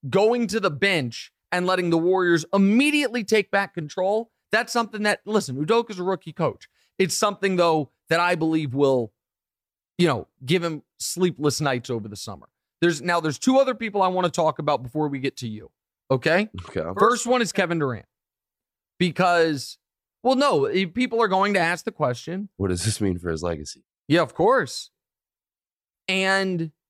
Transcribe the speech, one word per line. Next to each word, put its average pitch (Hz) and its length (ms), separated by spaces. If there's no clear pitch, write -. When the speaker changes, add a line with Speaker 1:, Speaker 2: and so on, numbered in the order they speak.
Speaker 1:
going 214 400
to 208 100
the 196 120
bench 147 640
and 180 120
letting 180 260
the 165 80
Warriors 175 540
immediately 240 720
take 208 280
back 196 240
control, 190 560
that's 233 220
something 220 320
that, 208 220
listen, 151 380
Udoka's 220 340
a 180 40
rookie 175 300
coach. - 360
It's 190 160
something, 196 420
though, 160 340
that 165 120
I 175 140
believe 160 400
will, 135 380
you 175 100
know, 117 180
give 170 200
him 156 180
sleepless 156 600
nights 131 280
over 113 200
the 104 80
summer. - 320
There's, 165 200
now, 175 200
there's 156 180
two 262 200
other 254 160
people 208 280
I 185 60
wanna 180 220
talk 160 280
about 147 240
before 151 240
we 139 140
get 131 160
to 123 120
you, 104 220
okay? 160 380
Speaker 2:
Okay. 87 120
Speaker 1:
First 233 280
one 247 160
is 196 100
Kevin 170 260
Durant. 127 280
Because, 170 800
well, 254 140
no, 233 300
eh, 190 200
people 233 340
are 226 60
going 190 280
to 190 60
ask 170 240
the 226 60
question. 156 680
Speaker 2:
What 95 120
does 87 160
this 107 160
mean 92 180
for 87 120
his 80 120
legacy? 82 400
Speaker 1:
Yeah, 160 140
of 147 140
course. 202 560
And 190 640